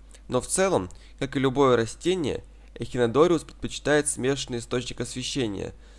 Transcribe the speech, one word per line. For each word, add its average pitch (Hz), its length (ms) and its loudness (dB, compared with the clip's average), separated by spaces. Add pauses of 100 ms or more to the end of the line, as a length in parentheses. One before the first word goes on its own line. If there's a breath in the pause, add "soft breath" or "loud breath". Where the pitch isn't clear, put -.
(300 soft breath)
но 127 100 0
в - 80 -4
целом, 170 420 2 (300 loud breath)
как 135 160 -6
и 143 40 0
любое 131 360 4
растение, 123 680 -2 (380 soft breath)
эхинодориус 131 640 2
предпочитает - 640 -2
смешанный 131 520 -2
источник 123 420 -6
освещения 113 720 -6 (260 soft breath)